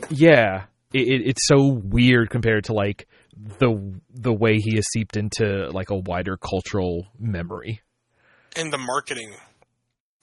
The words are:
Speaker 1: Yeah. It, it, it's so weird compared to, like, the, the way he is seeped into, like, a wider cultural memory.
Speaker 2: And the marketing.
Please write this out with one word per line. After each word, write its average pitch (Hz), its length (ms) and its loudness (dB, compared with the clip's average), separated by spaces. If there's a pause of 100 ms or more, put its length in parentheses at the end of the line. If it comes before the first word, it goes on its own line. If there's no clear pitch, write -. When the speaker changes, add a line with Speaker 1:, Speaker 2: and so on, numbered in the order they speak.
Speaker 1:
Yeah. 127 540 6 (280)
It, 131 160 0
it, 131 200 2
it's - 200 -2
so 139 360 4
weird 120 480 4
compared 113 340 0
to, 113 80 -6
like, 104 340 -4 (520)
the, 98 400 0 (140)
the 123 200 -2
way 110 240 2
he 110 200 0
is 104 140 0
seeped 110 240 -4
into, 101 560 -2
like, 92 200 -6
a 101 40 0
wider 92 420 -6
cultural 92 720 -4 (120)
memory. 95 640 -8 (760)
Speaker 2:
And 160 160 -6
the 143 60 -4
marketing. 123 540 -8 (880)